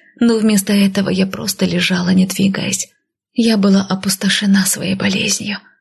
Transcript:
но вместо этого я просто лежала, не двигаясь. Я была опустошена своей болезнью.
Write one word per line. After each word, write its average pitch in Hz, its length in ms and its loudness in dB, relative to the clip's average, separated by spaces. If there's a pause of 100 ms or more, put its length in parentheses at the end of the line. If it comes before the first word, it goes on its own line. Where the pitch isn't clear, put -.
(200)
но 233 160 4
вместо 214 360 2
этого 196 360 2
я 190 180 0
просто 196 380 -4
лежала, 180 460 -2
не 185 160 4
двигаясь. - 640 -2 (440)
Я 226 240 2
была 196 260 4
опустошена 196 840 0
своей 190 280 -4
болезнью. 190 640 -4 (220)